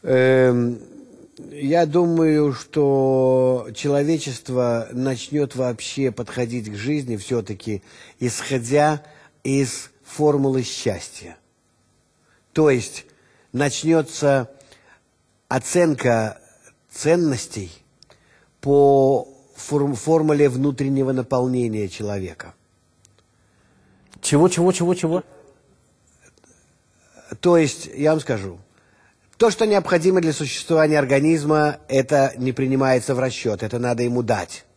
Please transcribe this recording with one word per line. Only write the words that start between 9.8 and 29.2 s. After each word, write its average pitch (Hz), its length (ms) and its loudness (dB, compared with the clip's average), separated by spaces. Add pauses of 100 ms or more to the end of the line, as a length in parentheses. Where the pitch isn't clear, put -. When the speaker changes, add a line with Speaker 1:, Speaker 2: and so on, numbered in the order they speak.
Speaker 1:
формулы 139 600 0
счастья. - 760 -8 (1160)
То 156 160 4
есть - 360 -2 (480)
начнется 143 960 0 (960)
оценка 127 920 0 (520)
ценностей 143 800 -2 (880)
по 139 680 4 (320)
форм-, 143 360 -2
формуле 151 540 4
внутреннего 135 640 -2
наполнения 123 800 -2
человека. 98 640 -10 (1700)
Speaker 2:
Чего, 151 280 4
чего, 180 220 2
чего, 180 240 0
чего? 175 280 -2 (2250)
Speaker 1:
То 175 180 4
есть, - 380 0
я 151 160 0
вам 160 80 0
скажу, 98 380 -6 (800)